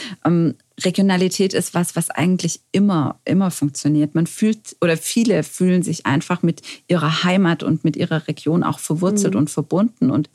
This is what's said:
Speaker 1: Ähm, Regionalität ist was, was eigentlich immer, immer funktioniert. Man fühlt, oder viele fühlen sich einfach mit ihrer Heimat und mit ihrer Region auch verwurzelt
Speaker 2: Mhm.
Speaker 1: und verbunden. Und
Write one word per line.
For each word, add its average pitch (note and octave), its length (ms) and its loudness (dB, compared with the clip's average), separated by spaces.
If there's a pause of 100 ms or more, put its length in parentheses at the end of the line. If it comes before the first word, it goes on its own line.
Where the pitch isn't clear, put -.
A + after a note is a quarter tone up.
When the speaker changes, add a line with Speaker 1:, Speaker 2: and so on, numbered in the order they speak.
(260)
Speaker 1:
Ähm, E3 300 2 (240)
Regionalität F#3+ 720 2
ist - 200 -2
was, E3+ 200 0
was E3 160 -4
eigentlich F3 480 -2 (140)
immer, F#3 520 2
immer F#3 280 2
funktioniert. D3 640 0
Man E3+ 100 2
fühlt, - 540 -2
oder E3+ 160 2
viele G#3 480 0
fühlen F3+ 400 0
sich - 220 -6
einfach - 360 -2
mit E3 200 -2 (260)
ihrer D#3+ 340 0
Heimat F3+ 400 2
und D#3 220 0
mit D#3 120 0
ihrer D#3+ 300 -2
Region D#3 380 -2
auch C#3+ 160 -4
verwurzelt F#3+ 540 0
Speaker 2:
Mhm. D3 80 2
Speaker 1:
und D#3 80 0
verbunden. E3+ 600 0
Und D3+ 240 0